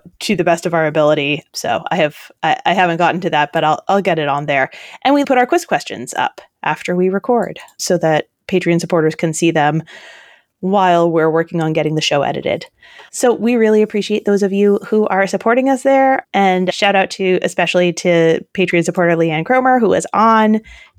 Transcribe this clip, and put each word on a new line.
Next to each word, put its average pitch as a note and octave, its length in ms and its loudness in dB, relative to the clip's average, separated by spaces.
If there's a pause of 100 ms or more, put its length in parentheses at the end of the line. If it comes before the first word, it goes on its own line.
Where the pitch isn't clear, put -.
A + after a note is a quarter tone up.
(200)
to - 160 -2
the E3+ 80 0
best E3+ 240 0
of E3+ 80 -4
our D#3+ 100 2
ability. D3 560 0 (120)
So - 360 -4
I E3 60 -4
have, D#3 360 -4 (120)
I, D#3+ 120 0 (120)
I E3+ 80 2
haven't F3 220 0
gotten E3+ 240 0
to E3 100 -4
that, D3 200 0
but D#3+ 120 -2
I'll, D3+ 240 0
I'll G3 160 0
get E3+ 160 -2
it D3 100 -2
on D3 160 -4
there. C#3 240 0 (340)
And C4+ 120 2
we C#4+ 100 2
put B3+ 140 2
our B3 80 2
quiz E4+ 180 0
questions - 480 -6
up - 260 -4 (220)
after D#3 340 -4
we F#3 140 0
record F#3+ 500 -4 (200)
so - 180 0
that D#3 300 0 (200)
Patreon F3 320 0
supporters D#3+ 360 0
can D#3+ 180 -4
see E3 160 0
them D#3 320 0 (760)
while F#3 520 2
we're D#3+ 200 2
working E3 300 -2
on D#3 120 -2
getting D#3 220 -2
the D#3 60 -2
show D3 200 -2
edited. C#3 460 -4 (440)
So A#3+ 220 0
we A#3 220 0
really G#3+ 260 4
appreciate G#3+ 440 -2
those G3+ 180 2
of G3 100 -2
you G3+ 320 2
who G#3+ 220 0
are G3 180 0
supporting A#3 420 0
us C4+ 140 0
there. C4+ 500 2
And F#3 400 2
shout G3+ 240 0
out F#3+ 160 0
to, F#3 300 0
especially F3+ 520 0
to E3 460 2 (140)
Patreon F3 300 0
supporter E3+ 320 0
Leanne E3 320 -2
Cromer, B3+ 320 2
who G#3+ 100 2
was - 240 0
on A3 480 2 (380)